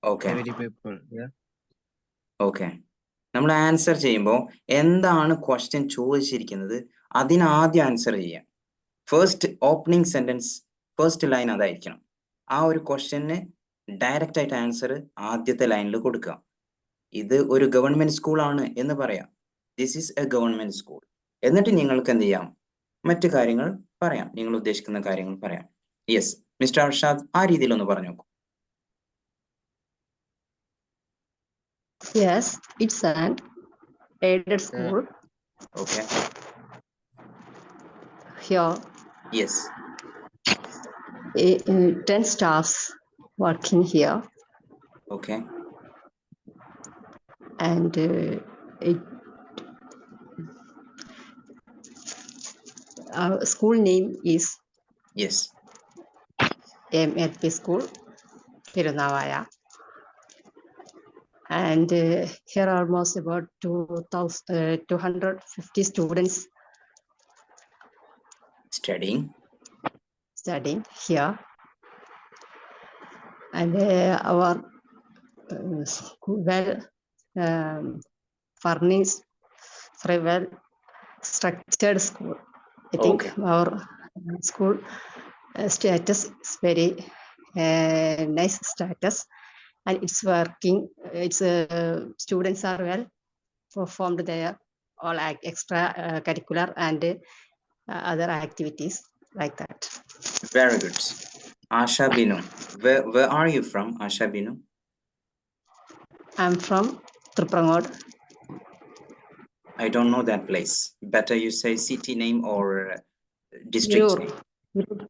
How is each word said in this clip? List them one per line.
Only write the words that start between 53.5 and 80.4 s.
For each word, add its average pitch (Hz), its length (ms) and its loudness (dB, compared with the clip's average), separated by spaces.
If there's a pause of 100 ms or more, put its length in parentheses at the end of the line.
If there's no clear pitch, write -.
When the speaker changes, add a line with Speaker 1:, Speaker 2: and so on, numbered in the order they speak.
Speaker 3:
school 226 240 4 (140)
name 185 160 4 (280)
is 165 100 2 (800)
Speaker 1:
Yes. - 120 -2 (1700)
Speaker 3:
M 147 40 -2 (180)
L - 120 -10
P 160 80 0 (100)
School, 190 240 -2 (880)
Tirunavaya. 143 680 -2 (2000)
And, 160 440 2
uh, 170 340 2 (240)
here 196 200 2
are 180 120 4
almost 175 380 0
about 170 240 -4 (180)
two 175 160 -2 (340)
thousand, 180 320 -4 (100)
uh, 165 220 0 (120)
two 175 160 0
hundred 180 300 -2 (200)
fifty 196 360 -4
students 180 440 0 (2500)
Speaker 1:
Studying. 98 420 -4 (1200)
Speaker 3:
studying 151 400 -4 (240)
here. 156 260 2 (2250)
And, 170 160 0
uh, 185 440 2 (120)
our, 175 200 4 (1040)
uh, 160 320 -6 (100)
school - 420 -8 (120)
well, 185 200 0 (760)
um, 156 400 -4 (800)
furnished, 180 520 2 (840)
very 175 160 0 (100)
well 180 160 0 (880)